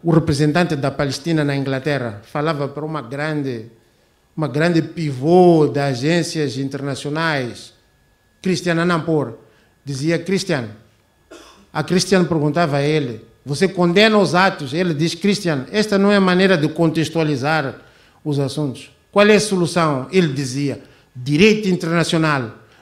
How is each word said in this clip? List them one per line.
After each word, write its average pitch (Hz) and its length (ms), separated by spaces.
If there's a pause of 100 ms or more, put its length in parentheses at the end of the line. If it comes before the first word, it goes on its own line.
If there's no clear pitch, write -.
o 165 100
representante 156 680
da 135 120
Palestina 147 540
na 143 100
Inglaterra, 135 680
falava 147 460
para 147 160
uma 156 160
grande, 135 640 (680)
uma 156 140
grande 160 340
pivô 160 840
das 135 300
agências 151 600
internacionais, 139 1160 (680)
Christian 170 400
Amanpour, 156 520 (500)
dizia, 143 360
Christian, 175 500 (1000)
a 156 120
Christian 180 420
perguntava 151 520
a 139 40
ele, 143 440 (200)
"Você 143 220
condena 190 500
os 170 180
atos?" 170 380
Ele 175 200
diz, 160 220
"Christian, 170 560
esta 208 260
não 202 140
é 202 60
a 196 40
maneira 185 360
de 151 100
contextualizar 151 1080 (480)
os 143 160
assuntos. 139 520 (200)
Qual 202 160
é 214 80
a 208 40
solução?" 165 720
Ele 180 220
dizia, 135 480 (340)
"Direito 190 540
internacional, 160 880 (240)